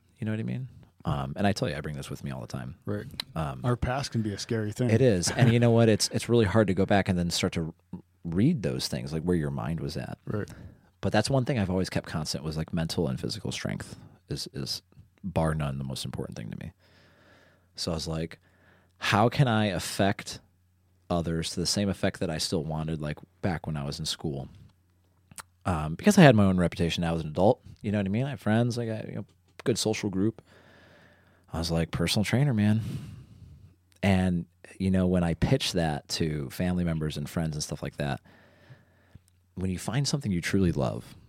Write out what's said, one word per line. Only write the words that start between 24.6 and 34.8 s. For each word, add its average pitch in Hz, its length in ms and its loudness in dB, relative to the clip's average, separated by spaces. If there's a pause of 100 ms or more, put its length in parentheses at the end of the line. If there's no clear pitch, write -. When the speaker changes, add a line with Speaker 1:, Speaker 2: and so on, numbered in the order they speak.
Speaker 1:
Um, 78 260 -2
because 202 240 4
I 196 60 10
had 135 120 10
my 104 100 8
own 95 120 4
reputation. 87 460 0
I 82 80 0
was 82 100 -2
an 76 60 -6
adult, 90 320 2 (240)
you 104 80 -2
know 104 80 0
what 98 80 -2
I - 20 -4
mean? 113 160 -2
I 143 60 -6
had 127 80 -10
friends, 117 400 0
I 120 80 -6
got, 110 200 -8
you - 80 -10
know, 107 100 -10 (380)
good 117 140 0
social 110 320 -2
group. 95 320 -2 (1120)
I 82 60 -4
was 82 100 -4
like, 82 220 0
"Personal 87 340 0
trainer, 135 280 2
man." 107 280 4 (1200)
And, 92 440 2 (340)
you 92 100 2